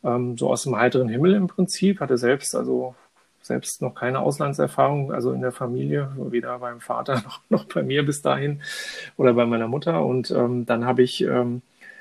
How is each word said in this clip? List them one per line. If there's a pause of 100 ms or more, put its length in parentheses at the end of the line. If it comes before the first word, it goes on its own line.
ähm,
so
aus
dem
heiteren
Himmel
im
Prinzip.
Hatte
selbst,
also (460)
selbst
noch
keine
Auslandserfahrung,
also
in
der
Familie,
weder
beim
Vater
<laughs>
noch,
noch
bei
mir
bis
dahin (560)
oder
bei
meiner
Mutter.
Und,
ähm,
dann
habe
ich,
ähm, (400)